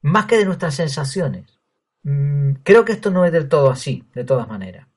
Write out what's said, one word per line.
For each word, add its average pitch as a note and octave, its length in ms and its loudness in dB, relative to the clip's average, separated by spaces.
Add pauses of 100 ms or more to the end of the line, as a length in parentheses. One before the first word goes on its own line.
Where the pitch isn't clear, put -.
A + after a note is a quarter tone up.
más F3+ 240 2
que A3+ 100 2
de G#3+ 80 4
nuestras F3 300 -4
sensaciones. D3 840 -6 (440)
Mm, C#3+ 600 0
creo A#3 220 6
que A3+ 80 -2
esto G3+ 180 -2
no F3+ 140 2
es E3+ 80 2
del D#3 160 0
todo C#3 220 4
así, - 340 -6 (100)
de B2 100 -8
todas B2 220 -2
maneras. F#2+ 400 -14 (100)